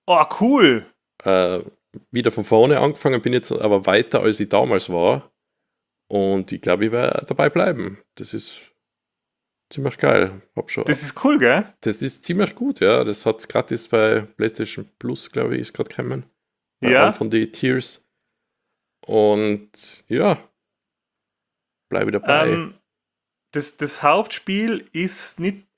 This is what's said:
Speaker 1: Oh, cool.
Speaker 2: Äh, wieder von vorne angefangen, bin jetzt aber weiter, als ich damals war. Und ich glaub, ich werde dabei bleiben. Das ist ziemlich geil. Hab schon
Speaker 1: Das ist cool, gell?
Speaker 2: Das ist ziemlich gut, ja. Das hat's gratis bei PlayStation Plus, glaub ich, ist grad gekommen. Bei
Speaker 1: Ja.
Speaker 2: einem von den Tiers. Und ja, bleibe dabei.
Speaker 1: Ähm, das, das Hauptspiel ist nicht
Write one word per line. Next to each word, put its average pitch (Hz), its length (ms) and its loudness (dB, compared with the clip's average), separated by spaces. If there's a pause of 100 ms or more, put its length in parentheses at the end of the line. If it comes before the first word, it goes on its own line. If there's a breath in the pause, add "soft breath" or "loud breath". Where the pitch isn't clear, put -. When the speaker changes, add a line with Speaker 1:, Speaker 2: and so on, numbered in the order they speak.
Speaker 1:
Oh, 170 180 6 (160)
cool. 196 460 4 (360)
Speaker 2:
Äh, 92 380 2 (500)
wieder 120 200 0
von 104 140 -2
vorne 131 360 6
angefangen, 139 400 0
bin 123 140 -2
jetzt - 180 -2
aber 101 340 0
weiter, 107 340 2
als 110 200 0
ich 101 80 -4
damals 107 400 2
war. 92 420 0 (800)
Und 98 420 0
ich 110 100 -10
glaub, 92 180 0
ich 110 100 0
werde 120 360 -2
dabei 147 240 0
bleiben. 127 480 -2 (160)
Das - 180 -16
ist - 300 -14 (1040)
ziemlich 139 300 -8
geil. 98 420 2 (160)
Hab - 140 -8
schon 123 160 -6
Speaker 1:
Das 147 160 -2
ist - 200 -10
cool, 294 160 2
gell? 139 320 2 (120)
Speaker 2:
Das - 180 -4
ist - 240 -10
ziemlich 190 300 -2
gut, 269 260 -6
ja. 117 240 4
Das 107 220 -6
hat's - 200 -2
gratis - 420 -4
bei 110 340 2 (160)
PlayStation 110 500 -6 (100)
Plus, - 320 -8
glaub 123 220 -4
ich, 127 80 -4
ist 117 140 -12
grad 117 160 -6
gekommen. 127 340 -8 (560)
Bei 127 120 2
Speaker 1:
Ja. 135 120 6
Speaker 2:
einem 208 80 4
von 110 160 -4
den 110 240 0
Tiers. 131 500 -4 (1040)
Und 104 1000 0
ja, 160 300 2 (1500)
bleibe 98 220 -2
dabei. 139 380 0
Speaker 1:
Ähm, 170 260 -4 (800)
das, 147 240 -8
das 143 260 -8
Hauptspiel 196 880 -2
ist - 480 -8
nicht 196 260 -6 (120)